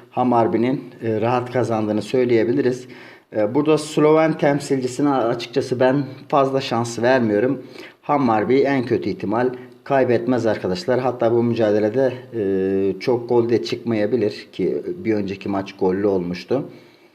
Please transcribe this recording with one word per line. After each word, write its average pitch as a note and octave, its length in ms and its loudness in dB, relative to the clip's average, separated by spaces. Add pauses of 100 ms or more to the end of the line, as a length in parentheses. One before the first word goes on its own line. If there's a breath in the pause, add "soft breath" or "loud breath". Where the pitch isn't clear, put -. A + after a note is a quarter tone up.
Hammarby'nin, B2 760 2 (200)
e, A2 180 -2
rahat B2 320 0
kazandığını G#2+ 480 0
söyleyebiliriz. B2 840 0 (480 loud breath)
E, A2 200 0
burada D3+ 220 2
Sloven D#3 600 2
temsilcisine C#3 720 0
açıkçası B2 720 -2
ben C3 240 4 (240)
fazla C3+ 340 2
şans A#2+ 380 -4
vermiyorum. A#2+ 640 2 (380 loud breath)
Hammarby B2+ 640 2
en C3+ 220 0
kötü G#2 240 0
ihtimal A2 400 -2 (380 loud breath)
kaybetmez A#2+ 580 2
arkadaşlar. G#2 540 0
Hatta A#2+ 320 0
bu A#2 120 2
mücadelede, A2 720 2 (200)
e, G2 640 0
çok A#2+ 300 -2
gol A#2+ 200 2
de A2+ 140 2
çıkmayabilir A2 880 -2
ki D2 300 -2 (160)
bir G#2 160 -2
önceki G2+ 360 -4
maç G2 300 -6
gollü G2 280 0
olmuştu. F#2+ 600 -2 (460 loud breath)